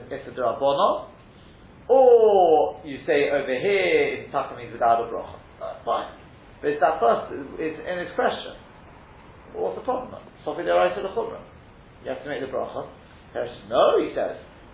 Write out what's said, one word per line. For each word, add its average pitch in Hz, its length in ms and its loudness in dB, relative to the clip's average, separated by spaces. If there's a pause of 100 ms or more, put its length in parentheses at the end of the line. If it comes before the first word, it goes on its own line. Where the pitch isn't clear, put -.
it's 131 200 -12
a 117 40 -14
drabono, 139 800 0 (800)
or 208 960 8
you 135 200 -10
say 143 240 2
over 131 220 -2
here 160 720 0
in - 80 -16
Taka 135 240 -4
means 120 160 -14
without 120 300 2
a - 100 -8
bracha. - 240 -10 (240)
Uh, - 240 -10
fine. - 240 -4 (540)
But 147 80 -2
it's 147 100 -2
that 165 220 2
first, - 320 0 (260)
it's 156 220 -8
in 180 180 -8
his - 160 -10
question. - 400 -4 (960)
What's 185 240 -6
the 214 80 -12
problem? - 320 -6 (300)
Sofi 156 180 -6
deraisa 180 400 0
l'chumra. 208 380 -8 (640)
You 127 80 -8
have 131 100 -12
to 147 60 -12
make 127 100 -6
the 131 80 -8
bracha. 127 400 -8
He - 480 -20
says, 120 140 -6 (180)
"No," 170 320 2
he - 160 -4
says. 82 220 -6 (360)